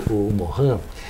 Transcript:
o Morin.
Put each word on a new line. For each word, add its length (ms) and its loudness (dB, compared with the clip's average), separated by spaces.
o 280 2
Morin. 400 2